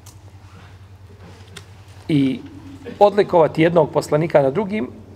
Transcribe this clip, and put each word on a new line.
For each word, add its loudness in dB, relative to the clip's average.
I 0
odlikovati 2
jednog 2
poslanika 0
na 0
drugim, -6